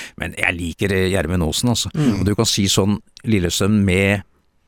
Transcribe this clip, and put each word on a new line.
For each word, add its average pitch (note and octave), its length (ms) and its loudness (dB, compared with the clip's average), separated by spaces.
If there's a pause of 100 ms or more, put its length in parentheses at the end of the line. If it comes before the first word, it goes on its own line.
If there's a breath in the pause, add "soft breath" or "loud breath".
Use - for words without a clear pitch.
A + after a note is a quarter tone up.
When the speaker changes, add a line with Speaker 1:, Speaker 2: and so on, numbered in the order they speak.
(180 loud breath)
Speaker 1:
men - 200 -8
jeg F2+ 180 -2
liker, E2+ 380 -4
eh, F#2 180 2
Gjermund F2 320 0
Aasen, D#2+ 260 -2
altså. - 240 -2
Speaker 2:
Mm. A#2+ 280 0
Speaker 1:
Og F2+ 40 0
du G2+ 100 2
kan A2+ 100 0
si G#2 220 0
sånn, G2+ 300 2 (280)
Lillestrøm G2 580 2
med G2 400 2 (440)